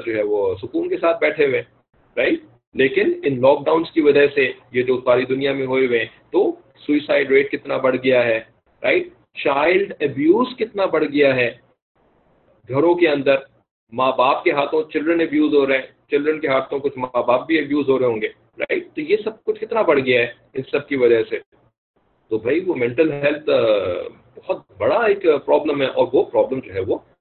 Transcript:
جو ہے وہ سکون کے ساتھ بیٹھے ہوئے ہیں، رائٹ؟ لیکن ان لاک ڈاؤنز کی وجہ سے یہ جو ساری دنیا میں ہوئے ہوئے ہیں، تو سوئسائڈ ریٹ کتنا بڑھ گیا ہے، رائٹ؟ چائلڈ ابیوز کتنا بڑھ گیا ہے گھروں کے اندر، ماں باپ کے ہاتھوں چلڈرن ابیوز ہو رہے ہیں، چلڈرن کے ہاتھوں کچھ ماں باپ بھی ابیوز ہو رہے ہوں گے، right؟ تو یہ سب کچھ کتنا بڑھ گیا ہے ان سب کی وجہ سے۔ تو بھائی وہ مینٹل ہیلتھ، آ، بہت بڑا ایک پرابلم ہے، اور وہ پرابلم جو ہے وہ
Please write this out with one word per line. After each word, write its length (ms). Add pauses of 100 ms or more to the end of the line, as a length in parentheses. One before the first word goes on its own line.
جو 100
ہے 60
وہ 400
سکون 280
کے 80
ساتھ 220
بیٹھے 260
ہوئے 120
ہیں، 80 (520)
رائٹ؟ 220 (340)
لیکن 500
ان 180
لاک 240
ڈاؤنز 260
کی 100
وجہ 240 (100)
سے 160 (200)
یہ 120
جو 220
ساری 200
دنیا 280
میں 120
ہوئے 220
ہوئے 120
ہیں، 320
تو 200 (340)
سوئسائڈ 460
ریٹ 200
کتنا 260
بڑھ 260
گیا 220
ہے، 140 (440)
رائٹ؟ 240 (360)
چائلڈ 560
ابیوز 480 (100)
کتنا 280
بڑھ 200
گیا 300
ہے 160 (1200)
گھروں 260
کے 120
اندر، 280 (560)
ماں 260
باپ 260
کے 80
ہاتھوں 320 (100)
چلڈرن 280
ابیوز 320
ہو 140
رہے 80
ہیں، 360
چلڈرن 280
کے 80
ہاتھوں 320
کچھ 180
ماں 260
باپ 240
بھی 120
ابیوز 300
ہو 100
رہے 60
ہوں 160
گے، 60 (320)
right؟ 360
تو 60
یہ 220
سب 200
کچھ 160
کتنا 220
بڑھ 180
گیا 220
ہے 60 (260)
ان 80 (100)
سب 160
کی 80
وجہ 340
سے۔ 100 (880)
تو 80
بھائی 220
وہ 160
مینٹل 360
ہیلتھ، 380
آ، 120 (720)
بہت 260 (160)
بڑا 180
ایک 280 (220)
پرابلم 360
ہے، 60
اور 260
وہ 100
پرابلم 360
جو 140
ہے 60
وہ 180 (240)